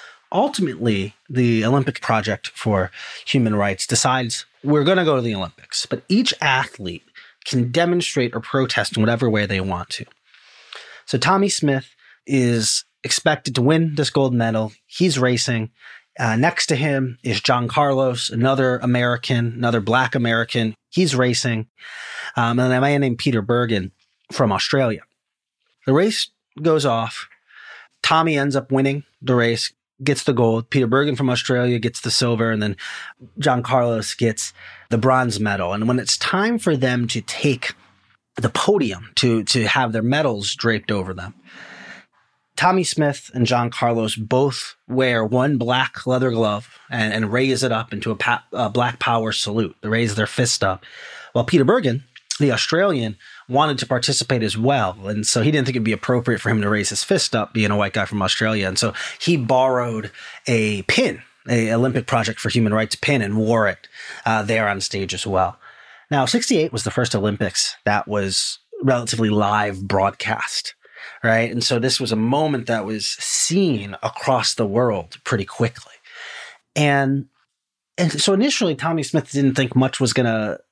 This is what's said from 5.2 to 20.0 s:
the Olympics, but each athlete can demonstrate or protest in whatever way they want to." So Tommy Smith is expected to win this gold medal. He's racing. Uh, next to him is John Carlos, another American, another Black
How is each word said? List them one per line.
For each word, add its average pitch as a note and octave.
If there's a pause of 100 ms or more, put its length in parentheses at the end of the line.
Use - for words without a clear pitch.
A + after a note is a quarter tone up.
the A#2
Olympics, -
but -
each G#3
athlete B2+ (420)
can B2
demonstrate E3+
or A2+
protest B2
in G#2+
whatever A#2
way G#2
they F#2+
want F2+
to." - (1000)
So -
Tommy F#3+
Smith - (320)
is A#2+ (180)
expected C#3+
to B2+
win D#3+
this D3
gold C3+
medal. A2 (140)
He's E3+
racing. A#2+ (480)
Uh, A2+
next D#3
to D#3
him C3+
is A2
John B2
Carlos, C3+
another B2+
American, A#2+
another A#2
Black A#2+